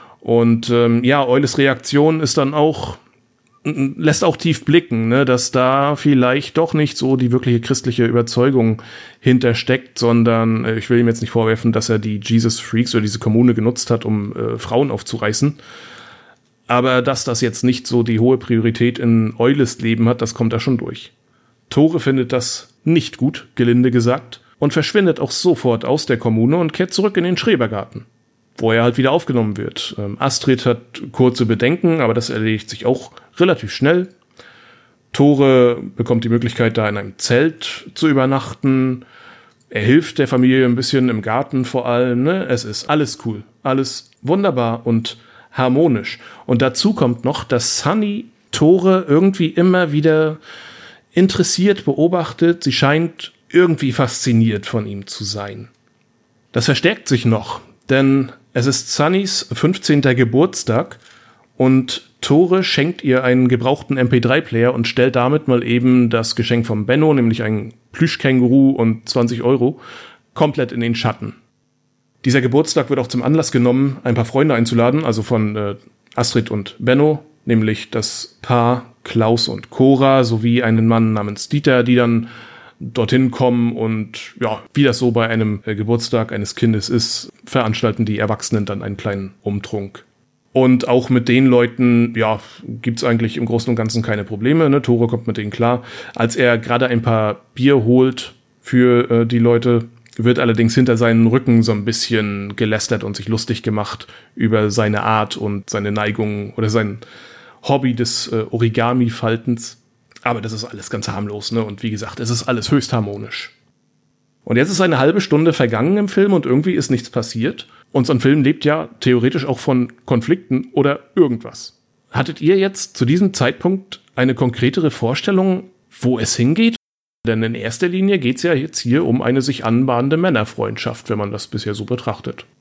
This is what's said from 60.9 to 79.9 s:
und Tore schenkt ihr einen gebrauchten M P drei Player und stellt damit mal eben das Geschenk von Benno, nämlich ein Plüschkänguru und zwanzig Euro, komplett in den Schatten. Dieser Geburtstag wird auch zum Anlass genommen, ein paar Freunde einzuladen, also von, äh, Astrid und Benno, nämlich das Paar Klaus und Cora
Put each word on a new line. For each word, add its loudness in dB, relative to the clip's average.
und 2
Tore 2
schenkt -2
ihr 2
einen 4
gebrauchten 0
M 0
P 4
drei 2
Player 0
und -4
stellt 0
damit 0
mal 2
eben 2
das -2
Geschenk 0
von -4
Benno, 4
nämlich 2
ein -4
Plüschkänguru 2
und -2
zwanzig -2
Euro, 0
komplett -2
in -4
den 0
Schatten. -4
Dieser 2
Geburtstag 0
wird 0
auch -4
zum -4
Anlass 0
genommen, 0
ein 0
paar 0
Freunde 0
einzuladen, 2
also -2
von, -2
äh, -6
Astrid -2
und -8
Benno, 2
nämlich 0
das -8
Paar 0
Klaus 0
und -10
Cora 4